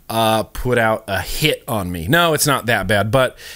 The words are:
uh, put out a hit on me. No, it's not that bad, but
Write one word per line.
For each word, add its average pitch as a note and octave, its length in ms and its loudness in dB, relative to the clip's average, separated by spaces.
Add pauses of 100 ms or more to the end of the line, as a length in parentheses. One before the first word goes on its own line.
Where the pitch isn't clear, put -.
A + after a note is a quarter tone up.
uh, A2 340 0
put B2 340 -2
out A2 300 2
a F#2+ 140 -4
hit - 460 -2
on G2 240 -4
me. E2+ 160 -6
No, E3 260 4
it's D3 140 0
not B2+ 180 0
that G#2+ 220 0
bad, G#2 240 2
but B2+ 260 2 (180)